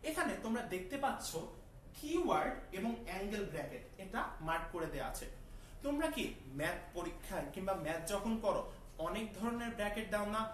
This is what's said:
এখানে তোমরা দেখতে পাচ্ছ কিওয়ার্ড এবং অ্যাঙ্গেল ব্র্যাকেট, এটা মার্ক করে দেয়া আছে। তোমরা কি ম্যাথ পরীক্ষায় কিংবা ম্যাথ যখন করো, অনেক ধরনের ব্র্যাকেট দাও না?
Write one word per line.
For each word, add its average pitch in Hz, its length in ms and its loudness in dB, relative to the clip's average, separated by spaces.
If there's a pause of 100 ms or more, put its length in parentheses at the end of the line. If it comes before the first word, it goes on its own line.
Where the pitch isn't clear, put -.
এখানে 320 240 2 (100)
তোমরা 226 180 4 (120)
দেখতে 185 300 -2
পাচ্ছ 170 260 0 (680)
কিওয়ার্ড - 560 4 (240)
এবং 226 140 2 (160)
অ্যাঙ্গেল 202 440 0
ব্র্যাকেট, 147 320 -4 (200)
এটা 214 160 -2 (280)
মার্ক 165 260 2
করে 160 200 0
দেয়া 135 180 -2
আছে। - 140 -4 (600)
তোমরা 285 300 4
কি 226 80 2 (340)
ম্যাথ 170 200 2 (180)
পরীক্ষায় 151 580 -2
কিংবা 185 200 2 (100)
ম্যাথ 160 180 0 (120)
যখন 220 200 4 (120)
করো, 185 160 6 (460)
অনেক 220 180 0 (140)
ধরনের 233 380 0
ব্র্যাকেট 208 360 0
দাও 208 220 4
না? - 60 4 (120)